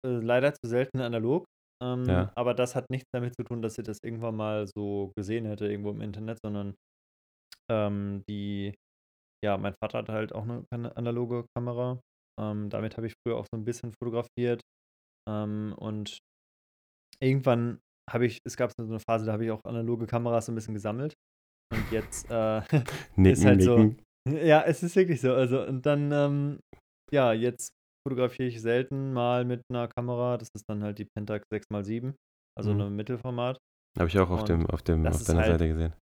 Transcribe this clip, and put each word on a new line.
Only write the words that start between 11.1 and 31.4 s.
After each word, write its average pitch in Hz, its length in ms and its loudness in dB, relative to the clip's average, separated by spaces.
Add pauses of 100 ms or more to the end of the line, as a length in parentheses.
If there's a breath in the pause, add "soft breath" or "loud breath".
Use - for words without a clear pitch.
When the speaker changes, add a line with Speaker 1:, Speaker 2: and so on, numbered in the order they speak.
Speaker 1:
Kamera 123 420 -4 (420)
ähm, 104 300 -4
damit 104 260 -4
habe 117 100 -6
ich 107 80 -8 (120)
früher 117 100 0
auch 110 160 -6
so 113 60 -6
ein 107 60 -8
bisschen 117 360 -6
fotografiert. 120 600 -2 (680)
Ähm, 107 480 -4
und 107 420 -8 (1000)
irgendwann 127 600 2 (300)
habe 120 160 2
ich, 113 200 -4
es 117 100 -10
gab 120 200 -2
so 117 80 -8
eine 110 160 -6
Phase, 110 260 0
da 110 60 0
habe 107 120 -2
ich 113 60 -2
auch 110 160 -4
analoge 117 400 -2
Kameras 117 400 0
so 120 60 -6
ein - 20 -4
bisschen 107 200 -6
gesammelt. 110 400 -4 (580)
Und 110 200 -2
jetzt, - 380 -4
äh, 110 300 2
<laughs> - 560 -2
Speaker 2:
Nicken, 92 160 10
Speaker 1:
ist 98 120 4
halt 101 180 10
so, 120 160 8
Speaker 2:
nicken. 110 240 6 (260)
Speaker 1:
ja, 151 340 6
es 165 200 0
ist 170 140 -2
wirklich 180 240 4
so. 127 140 4
Also, 127 280 2
und 131 240 -4
dann, 147 260 2
ähm, 143 480 0 (520)
ja, 131 200 6
jetzt 120 400 -2 (340)
fotografiere 127 420 0
ich 117 120 -6
selten 131 520 0
mal 123 320 2
mit 123 260 -2
einer 120 180 -2
Kamera. 120 500 -2
Das 113 180 -10
ist 101 120 -12
dann 104 140 -4
halt 104 160 -4
die 104 80 -8 (100)
Pentax 104 360 -4